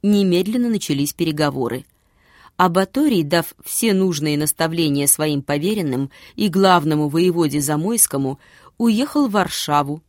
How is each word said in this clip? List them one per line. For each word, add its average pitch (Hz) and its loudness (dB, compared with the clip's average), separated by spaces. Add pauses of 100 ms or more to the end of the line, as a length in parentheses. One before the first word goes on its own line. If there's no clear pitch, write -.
Немедленно 202 2
начались 147 -2
переговоры. 139 -2 (680)
А 180 2
Баторий, 190 0
дав 160 -2 (120)
все 220 -2
нужные 156 0
наставления 151 0
своим 147 0
поверенным 147 -4 (260)
и 208 0
главному 156 2
воеводе 165 0
Замойскому, 147 -2 (380)
уехал 247 2
в 202 -2
Варшаву. 151 -2